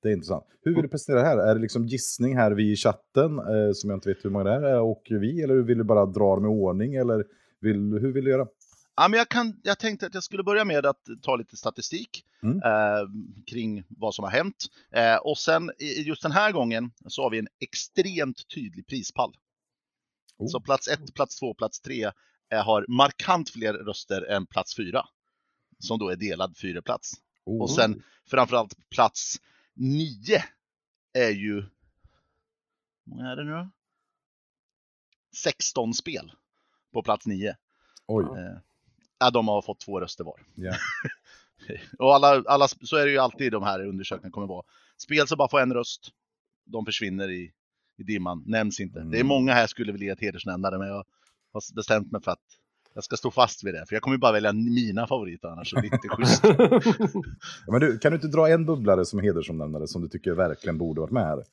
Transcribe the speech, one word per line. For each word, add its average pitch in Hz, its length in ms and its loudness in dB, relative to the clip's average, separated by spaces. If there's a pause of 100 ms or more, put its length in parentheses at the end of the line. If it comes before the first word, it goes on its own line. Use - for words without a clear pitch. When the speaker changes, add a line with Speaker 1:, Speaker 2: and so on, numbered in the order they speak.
Speaker 1:
Det 110 80 0
är 107 40 4
intressant. 87 320 -4 (160)
Hur 165 140 0
vill 165 80 4
du 139 60 -2
presentera 139 320 0
det 143 60 6
här? 143 100 4
Är 110 180 6
det 113 60 0
liksom 117 260 -2
gissning 127 500 -2
här, 110 140 6
vi 104 200 2
i 104 40 2
chatten, 139 640 2
eh, 107 340 2
som 101 160 -4
jag 98 80 -2
inte 95 120 -4
vet 95 160 -4
hur 101 40 0
många 98 140 0
det 98 80 2 (160)
är, 135 60 4
eh, 120 60 4
och 113 300 0
vi, 117 320 -2
eller 135 140 2
vill 120 220 4
du 113 60 0
bara 104 220 6
dra 98 300 4
dem 98 100 0
i - 20 2
ordning, 107 480 0
eller 117 300 0 (340)
vill, 107 180 2
hur 104 360 0
vill 135 120 0
du 135 60 4
göra? 131 160 2 (480)
Speaker 2:
Ja, 165 120 6
men 214 100 4
jag 233 120 2
kan, 226 340 -2
jag 196 160 0
tänkte 214 280 -4
att - 60 -10
jag 185 100 -8
skulle 196 200 -6
börja 202 220 2
med 147 200 2
att - 220 0 (140)
ta 131 140 0
lite 117 220 -8
statistik, - 680 -8 (200)
Speaker 1:
Mm. 120 180 0
Speaker 2:
eh, 104 480 2 (380)
kring 110 400 -6
vad 107 280 -6
som 101 80 -8
har 95 80 -6
hänt. 165 340 -2 (260)
Eh, 117 240 4
och 147 220 -2
sen 165 420 0
i, 151 60 -10
i 147 180 -6
just 151 200 -6
den 160 80 -2
här 208 200 2
gången 120 400 -2 (160)
så - 160 -8
har 123 60 0
vi 110 100 -2
en 110 80 -6 (120)
extremt 165 960 -4
tydlig 165 320 -12
prispall. 123 460 -4 (1040)
Speaker 1:
Oh. 107 100 -8
Speaker 2:
Så 127 140 -6
plats 135 260 -2
ett, 143 260 -6
plats - 260 -4
två, 120 140 -6
plats - 280 -8
tre, 127 220 -8 (500)
eh, 107 120 0
har 107 220 2
markant 139 640 2
fler 110 240 -4
röster 101 480 -6 (100)
än 98 140 0
plats - 300 -6
fyra, 107 300 -4 (720)
som 113 200 -6
då 101 100 -6
är 90 60 -4
delad 92 420 -6
fyraplats. - 560 -8 (320)
Speaker 1:
Oh. 113 160 -4
Speaker 2:
Och 120 100 -2
sen 113 320 2 (260)
framförallt 120 600 0
plats - 460 0 (380)
nio 139 680 -2 (720)
är 123 160 2
ju, 104 260 -4
hur 98 140 -8 (1400)
många 123 260 -12
är 127 40 -10
det 143 80 -10
nu 147 80 -8
då? 175 180 -10 (1700)
Sexton - 580 -4
spel - 380 -10 (640)
på 113 100 -4
plats 107 240 -2
nio. 98 280 -4 (520)
Speaker 1:
Oj. 107 180 0 (140)
Speaker 2:
Eh, 90 180 -14 (600)
ja, 127 120 6
de 117 160 2
har 104 140 0
fått - 180 -10
två 98 200 -8
röster 90 240 -10
var. - 160 -14 (160)
Speaker 1:
Ja. 92 240 -8
Speaker 2:
<laughs> - 1200 -12
Och 135 160 8
alla, 139 320 8
alla, 139 200 6
så - 280 -4
är 147 100 4
det 143 60 2
ju 139 60 2
alltid 131 300 0
i - 20 2
de 107 140 -2
här 98 240 -2
undersökningarna 92 440 -10
kommer 101 160 -10
vara. 90 160 -12 (340)
Spel 151 300 0
som 160 100 -2
bara 139 120 4
får 143 100 4
en 127 140 2
röst, - 360 -4 (560)
de 107 200 -8
försvinner 98 460 -4
i, 90 200 -10 (460)
i - 60 -16
dimman, 90 420 -4
nämns 107 340 0
inte. 92 200 -10
Speaker 1:
Mm. 80 120 -10
Speaker 2:
Det 110 80 0
är 123 40 4
många 135 300 4
här 117 140 4
skulle 107 240 -6
vilja 101 140 -8
ge 98 60 -4
ett 92 100 -8
hedersnämnare, 95 560 -4
men 98 100 -6
jag 98 180 -10 (480)
har 107 60 -6
s-, - 140 -16
bestämt 107 380 0
mig 104 100 -4
för 92 100 -4
att 87 80 -6 (540)
jag 104 100 -10
ska - 140 -6
stå 123 140 -4
fast - 320 2
vid 98 100 -6
det, 80 140 -10
för 104 80 -6
jag 110 80 -2
kommer 135 120 0
ju 131 40 -2
bara 120 120 6
välja 107 220 2
mina 117 540 0
favoriter 104 400 -6
annars, 85 220 -12
så - 60 -6
det 117 120 0
är 107 60 -4
inte - 160 -4
schysst. - 340 2
Speaker 1:
<laughs> 220 1200 4
Ja, - 60 -4
men 117 80 4
du, 131 200 2
kan 151 120 4
du 165 40 0
inte 160 120 -4
dra 160 220 4
en 165 160 4
bubblare 104 400 2
som 101 140 -4
hedersomnämnare 78 680 -2
som 87 140 -6
du 82 60 -6
tycker - 240 -4
verkligen 85 460 -2
borde 80 240 -4
varit 80 100 -6
med 117 140 0
här? 73 260 -4